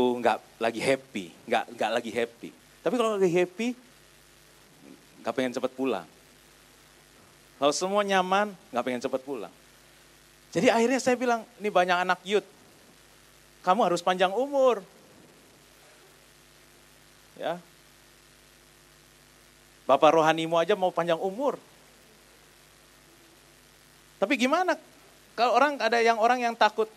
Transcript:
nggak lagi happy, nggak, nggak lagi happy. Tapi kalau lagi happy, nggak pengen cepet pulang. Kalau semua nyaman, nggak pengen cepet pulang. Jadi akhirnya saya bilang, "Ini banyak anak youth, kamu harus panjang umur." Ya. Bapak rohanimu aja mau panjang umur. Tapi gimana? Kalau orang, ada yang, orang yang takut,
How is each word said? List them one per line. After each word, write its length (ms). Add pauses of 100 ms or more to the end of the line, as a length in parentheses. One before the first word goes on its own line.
(220)
nggak 160 (240)
lagi 240
happy, 400 (240)
nggak, 240
nggak 240
lagi 160
happy. 360 (360)
Tapi 80
kalau 240
lagi 160
happy, 340 (1600)
nggak 80
pengen 240
cepet 160
pulang. 320 (1500)
Kalau 160
semua 320
nyaman, 480 (160)
nggak 160
pengen 160
cepet 240
pulang. 280 (1000)
Jadi 160
akhirnya 320
saya 160
bilang, 240 (160)
"Ini 160
banyak 320
anak 160
youth, 240 (1200)
kamu 240
harus 160
panjang 240
umur." 560 (2500)
Ya. 240 (2250)
Bapak 320
rohanimu 320
aja 240
mau 160
panjang 240
umur. 400 (2750)
Tapi 160
gimana? 400 (560)
Kalau 240
orang, 240
ada 160
yang, 240
orang 240
yang 80
takut, 320 (120)